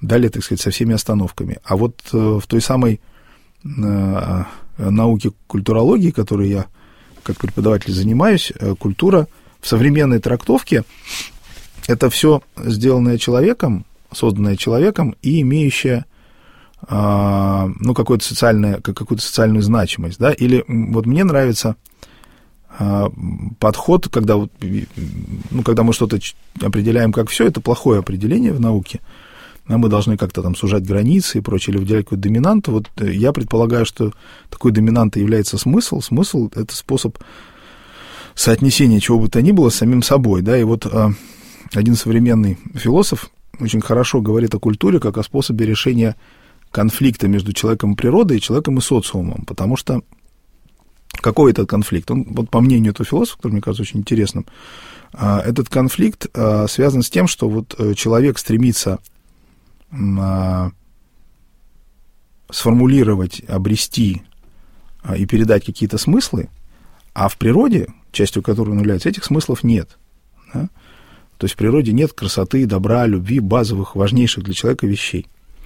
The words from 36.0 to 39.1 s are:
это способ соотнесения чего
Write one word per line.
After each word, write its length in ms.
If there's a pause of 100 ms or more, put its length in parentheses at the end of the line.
это 180
способ 440 (1160)
соотнесения 680
чего 180